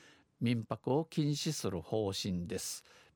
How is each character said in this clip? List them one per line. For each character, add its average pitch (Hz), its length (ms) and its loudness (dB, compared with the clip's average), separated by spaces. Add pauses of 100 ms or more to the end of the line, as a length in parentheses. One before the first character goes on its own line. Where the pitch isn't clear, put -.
(400)
民 117 240 2
泊 - 280 -2
を 160 120 4
禁 147 240 2
止 147 240 0
す 104 180 -2
る 90 100 -2
方 104 300 0
針 90 380 -2
で 92 100 -4
す。 - 240 -8 (340)